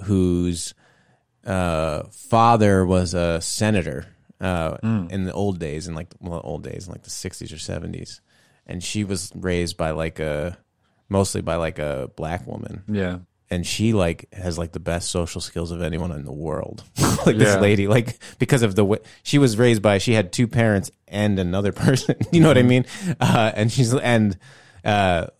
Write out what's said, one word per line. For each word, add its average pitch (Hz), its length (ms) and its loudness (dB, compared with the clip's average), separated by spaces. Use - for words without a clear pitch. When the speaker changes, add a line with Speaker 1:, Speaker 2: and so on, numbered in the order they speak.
Speaker 1:
whose, 90 680 0
uh, 80 640 -2
father 110 720 4
was 90 300 2
a 85 260 0
senator, 82 680 -2
uh, 87 380 -2
Speaker 2:
Mm. 101 340 -4
Speaker 1:
in 95 120 -4
the 92 80 -6
old 95 280 -2
days, 78 260 -8
in, 85 80 -8
like, 78 140 -10
well, 85 240 -10
old 80 220 -10
days, 80 240 -12
in, 90 40 -14
like, - 120 -18
the - 60 -18
sixties - 420 -12
or 78 60 -16
seventies. 87 640 -12
And 90 160 -10
she 104 220 -4
was 95 320 -6
raised 87 400 -2
by, 80 160 -2
like, 80 260 -6
a, 78 400 -4
mostly 95 340 0
by, 82 120 -2
like, 80 240 -4
a 71 380 -6
black 80 280 -6
woman. - 440 -12
Speaker 2:
Yeah. 92 300 -2
Speaker 1:
And 87 160 -4
she, 110 280 0
like, 87 420 0
has, 90 240 -6
like, 82 140 -6
the 87 80 -10
best 85 280 -4
social 87 320 -4
skills 85 300 -8
of 87 100 -8
anyone 85 300 -4
in 73 140 -8
the 64 80 -12
world. 76 500 -8
<laughs> - 0 -
Like, 120 140 4
this 107 160 6
Speaker 2:
Yeah. 95 60 4
Speaker 1:
lady, 101 280 4
like, 113 300 0
because 131 220 2
of 101 120 2
the 101 100 4
way 101 140 0
she - 160 2
was 123 180 4
raised 117 260 4
by, 104 160 4
she 117 160 2
had 104 180 2
two 123 160 2
parents 110 420 2
and 104 300 0
another 95 340 0
<laughs> - 120 -4
person. 127 320 2
You 170 80 6
know 160 80 8
what 139 100 6
I 123 40 6
Speaker 2:
Mm-hmm. 123 60 6
Speaker 1:
mean? 127 180 4
Uh, 117 340 4
and 107 160 0
she's, 120 240 2
and, 110 420 2
uh, 95 420 2